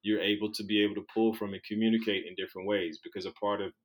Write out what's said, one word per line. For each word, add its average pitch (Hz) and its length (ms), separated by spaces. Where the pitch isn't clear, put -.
you're 104 180
able 104 320
to 104 120
be 104 200
able 101 120
to 98 160
pull 113 220
from 101 200
and 95 80
communicate 110 640
in 92 80
different 92 340
ways, 90 340
because 92 240
a 92 60
part 101 280
of 95 120